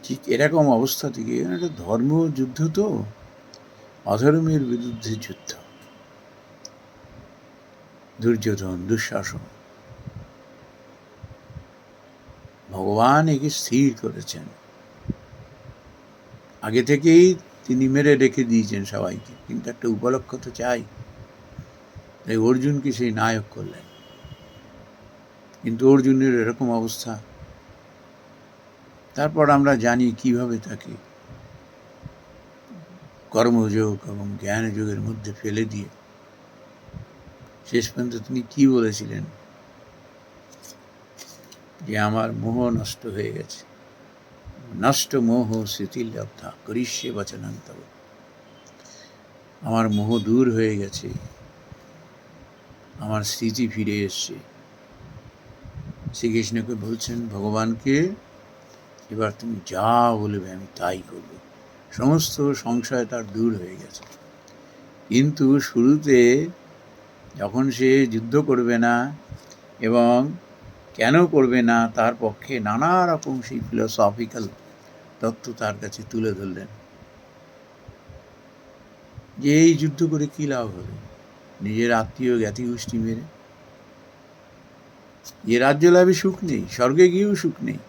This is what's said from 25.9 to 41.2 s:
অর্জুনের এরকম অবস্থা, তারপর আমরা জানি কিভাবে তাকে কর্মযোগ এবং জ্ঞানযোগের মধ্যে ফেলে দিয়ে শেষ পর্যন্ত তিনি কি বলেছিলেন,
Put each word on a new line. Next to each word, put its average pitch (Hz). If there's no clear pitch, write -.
অর্জুনের 135
এরকম 117
অবস্থা, 113
তারপর 156
আমরা 139
জানি 120
কিভাবে 120
তাকে 107
কর্মযোগ 110
এবং 101
জ্ঞানযোগের 104
মধ্যে 107
ফেলে 107
দিয়ে 107
শেষ 117
পর্যন্ত 120
তিনি 127
কি 143
বলেছিলেন, 107